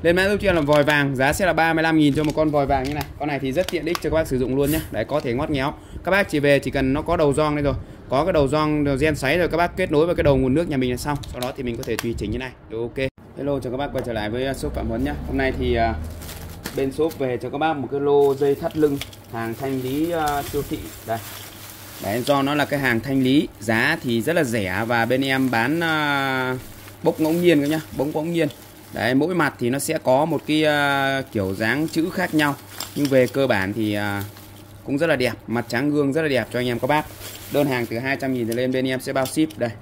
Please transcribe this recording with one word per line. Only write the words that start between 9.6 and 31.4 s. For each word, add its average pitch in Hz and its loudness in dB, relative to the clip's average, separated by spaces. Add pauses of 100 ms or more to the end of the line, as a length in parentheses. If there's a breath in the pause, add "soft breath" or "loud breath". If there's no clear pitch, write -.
kết 185 0
nối 156 6
với 175 0
cái 165 0
đầu 143 6
nguồn 131 2
nước 170 2
nhà 147 -2
mình 127 2
là 123 -2
xong. 143 -4 (140)
Sau 123 -8
đó 127 -4
thì 135 -8
mình 120 -4
có 123 -8
thể 113 -2
tùy 117 -2
chỉnh 104 -4
như 113 -2
này. 127 -8 (180)
Rồi, 113 -6
ok. 131 -4 (280)
Hello, 139 -2
chào 123 -6
các 127 -6
bác 139 -4
quay 131 -4
trở 120 -6
lại 107 -2
với, 131 -2
uh, 131 -4
shop - -6
Phạm 101 -4
Huấn 117 -2
nhá. 143 -2 (120)
Hôm 135 -2
nay 131 0
thì, 123 0 (120)
uh, 110 -4 (800)
bên 135 -2
shop 156 -2
về 127 -2
cho 123 -6
các 135 -6
bác 156 0
một 123 -6
cái 139 -2
lô 143 6
dây 139 2
thắt 165 -6
lưng 147 4 (340)
hàng 113 -4
thanh 135 -2
lý, 147 -2
uh, 147 -2
siêu 143 -4
thị. 151 -4 (280)
Đây. 113 -4 (840)
Đấy, 110 -2
do 139 2
nó 139 0
là 143 2
cái 143 -2
hàng 120 2
thanh 135 0
lý, 131 4 (120)
giá 113 2
thì 117 0
rất 147 0
là 165 4
rẻ 107 -2
và 117 2
bên 131 0
em 131 2
bán, 120 2
uh, 139 0 (420)
bốc 156 0
ngẫu 156 2
nhiên 170 4
các 143 0
nhá, 156 0 (160)
bốc 139 -2
ngẫu 156 -2
nhiên. 165 0 (440)
Đấy, 113 0
mỗi 156 2
mặt 151 2
thì 120 0
nó 139 -2
sẽ 165 -2
có 131 4
một 156 -2
cái, 156 2 (540)
uh, 135 -8
kiểu 98 -2